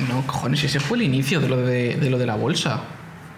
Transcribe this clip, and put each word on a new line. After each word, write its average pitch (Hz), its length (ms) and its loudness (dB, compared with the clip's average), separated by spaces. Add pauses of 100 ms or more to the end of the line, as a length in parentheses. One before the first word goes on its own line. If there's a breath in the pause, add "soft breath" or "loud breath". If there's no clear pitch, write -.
no, 127 180 0
cojones, - 380 0
ese 143 160 0
fue 240 180 0
el 240 60 2
inicio 135 360 2
de 131 80 2
lo 127 80 2
de, 123 400 2
de 139 140 2
lo 127 80 2
de 123 80 0
la 110 100 0
bolsa. 113 440 0 (580)